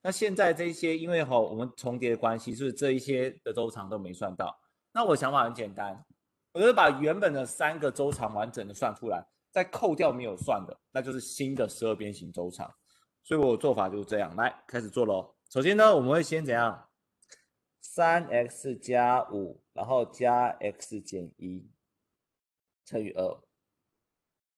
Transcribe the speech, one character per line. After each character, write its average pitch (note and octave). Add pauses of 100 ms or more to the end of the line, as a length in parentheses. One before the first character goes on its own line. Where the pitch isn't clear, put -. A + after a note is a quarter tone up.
那 F#3+
现 G3+
在 F3
这 E3+
一 E3+
些， E3
因 E3
为 E3
吼， B2+
我 G#2+
们 A#2
重 B2
叠 A#2+
的 A#2
关 A2+
系， A#2+
是 A#2+
不 C3+
是 -
这 C#3
一 C3
些 C3 (120)
的 A#2
周 A#2
长 G2+
都 G#2+
没 F#2
算 F#2+
到？ - (360)
那 A#3
我 F3
想 C3+
法 C#3
很 A#2
简 A2
单， G2 (480)
我 E3+
就 G#3
是 B3
把 F#3+ (120)
原 D#3
本 F#3+
的 C3+
三 D#3
个 C#3+
周 C#3+
长 B2
完 G#2+
整 A#2
的 G2+
算 G#2+
出 A#2
来， F2 (240)
再 F#3
扣 F#3
掉 D3+
没 B2+
有 G#2+
算 G2+
的， - (120)
那 C3
就 B2+
是 C3
新 C3+
的 B2+
十 -
二 A2
边 G#2
形 F2
周 F2
长。 - (520)
所 D#3
以 D3+
我 B2+
的 -
做 C#3
法 G2
就 G2
是 G2+
这 G#2
样， E2+
来， A2+
开 B2
始 A2
做 A#2
咯。 F#2+ (140)
首 C3
先 F#3
呢， G#3+
我 C#3+
们 B2+
会 D#3+
先 D#3
怎 C3
样？ A#2 (920)
三 E3+
x A#2+
加 B2
五， F#2+ (120)
然 -
后 B2
加 B2 (140)
x G#2
减 F2+ (100)
一 F2+ (1160)
乘 -
以 G2+
二， F#2 (1160)